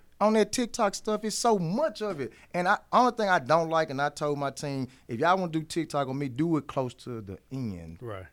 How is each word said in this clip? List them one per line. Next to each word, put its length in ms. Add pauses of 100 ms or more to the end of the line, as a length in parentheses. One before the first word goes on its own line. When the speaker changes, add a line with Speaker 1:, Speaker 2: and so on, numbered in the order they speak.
(200)
Speaker 1:
On 120
that 180
TikTok 460
stuff, 280
it's 140
so 220
much 420
of 180
it. 120 (200)
And 140
I, 120 (140)
only 200
thing 160
I 100
don't 300
like, 220
and 120
I 60
told 280
my 140
team, 380 (180)
if 140
y'all 180
wanna 140
do 100
TikTok 460
on 100
me, 100
do 280
it 100
close 260 (120)
to 160
the 180 (140)
end. 480
Speaker 2:
Right. 320